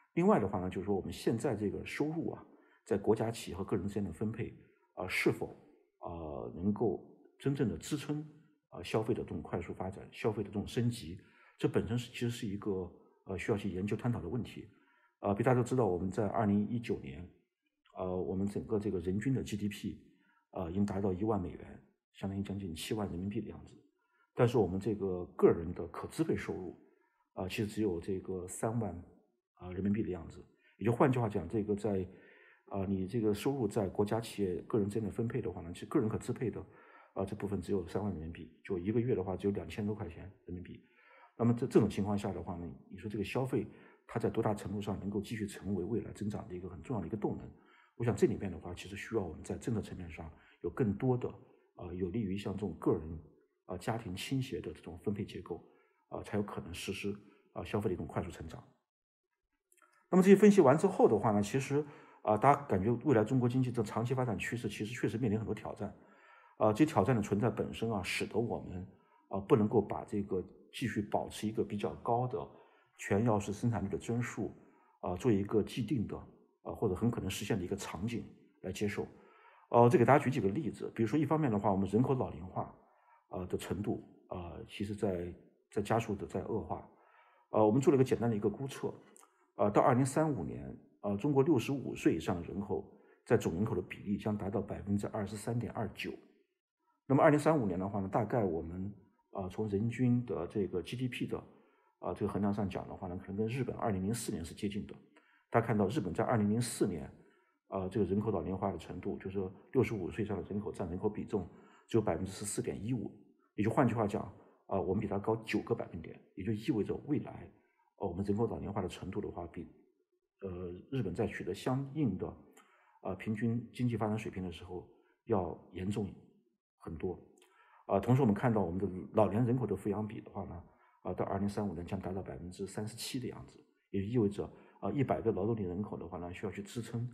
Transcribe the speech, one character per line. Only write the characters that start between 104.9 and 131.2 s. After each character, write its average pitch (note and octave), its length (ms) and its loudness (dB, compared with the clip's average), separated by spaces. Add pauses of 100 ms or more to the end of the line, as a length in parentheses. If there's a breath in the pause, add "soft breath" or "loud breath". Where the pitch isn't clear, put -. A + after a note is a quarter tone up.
大 A#2 100 4
家 A2+ 60 -2
看 A2+ 100 2
到 G2+ 120 6
日 C3+ 100 0
本 E2+ 160 -2
在 A2 80 2
二 - 140 4
零 G#2 120 4
零 A2 120 4
四 - 260 0
年， C#2 240 -4 (560 soft breath)
呃， F#2+ 220 -4
这 G#2 100 -2
个 G2 80 4
人 G2 140 2
口 A2 100 0
老 F#2 120 0
龄 F2+ 140 -2
化 G2 140 0
的 E2+ 80 -6
程 - 220 -10
度， G2 180 -4
就 - 60 -14
是 G2 80 -6
说 F#2+ 200 -2 (200 loud breath)
六 B2+ 100 6
十 G#2 100 2
五 F#2 160 -4
岁 - 160 -4
以 G2 40 -4
上 G#2 80 -2
的 E2+ 120 -4
人 G2+ 120 -2
口 G2+ 100 -4
占 - 180 -6
人 F2 80 -4
口 G2+ 120 -2
比 G2+ 160 -4
重 F#2 240 -4 (400 loud breath)
只 A#2 100 2
有 - 20 8
百 F#2+ 160 0
分 D#2+ 80 -4
之 G2 60 -6
十 G#2 140 -10
四 G#2 180 -4
点 C#2+ 220 -4
一 A#2 80 -2
五， A2 180 -4 (460 soft breath)
也 G#2+ 80 0
就 - 40 4
换 - 200 4
句 G#2 40 4
话 A2 140 2
讲， - 260 -4 (360 loud breath)
呃， G2 120 0
我 F2+ 140 0
们 G#2+ 60 2
比 G#2 80 -2
它 G2 100 0
高 A2 160 0 (100)
九 - 180 -2
个 - 120 -2
百 - 140 -4
分 E2+ 120 -10
点， - 160 -14 (200)
也 - 80 -8
就 A2 80 0
意 G#2 180 -2
味 G#2+ 140 2
着 E2 100 -2 (140)
未 C#3+ 100 0
来， - 320 -10 (460 soft breath)
呃， G2+ 100 -4
我 F2+ 60 -4
们 F#2+ 120 -4
人 G2+ 120 2
口 A#2 100 2
老 F#2 140 -6
龄 D#2 120 -6
化 G#2 80 -4
的 F#2 60 -4
程 - 240 -8
度 G#2 100 -4
的 D#2+ 80 -6
话， E2+ 200 -8
比， E2 200 -12 (760)
呃， F2+ 300 -8 (200)
日 C3 100 0
本 F#2+ 100 -2
在 A2 140 0
取 - 160 -6
得 G2+ 100 -4
相 C3 320 -2 (100)
应 C3 220 2
的， - 160 -6 (720 soft breath)
呃， F#2+ 140 -4
平 A2+ 180 -4
均 A#2 380 -2
经 B2 160 0
济 A#2+ 80 0
发 G#2+ 100 0
展 G#2+ 100 0
水 - 140 -6
平 F#2 140 -6
的 F2+ 80 -6
时 E2 100 -14
候 F2+ 260 -10 (360 soft breath)
要 F#2 340 0 (140)
严 F#2 180 -4
重 - 180 -2 (680)
很 E2 180 -10
多。 F2 220 -4 (680 soft breath)
呃， G2+ 140 4
同 A#2+ 140 6
时 C3+ 80 6
我 C3+ 40 8
们 G#2 80 8
看 A#2+ 180 2
到 G#2 100 4
我 E2 80 0
们 F#2 80 -4
的 G2 100 0 (240)
老 G#2 160 6
年 G#2+ 160 2
人 A#2+ 120 4
口 B2 100 0
的 G2+ 100 0
抚 G#2 140 -2
养 G#2 160 -2
比 G#2 140 -8
的 - 100 -16
话 G2 140 -8
呢， E2+ 180 -10 (400 soft breath)
呃， F#2 120 -6
到 - 120 -2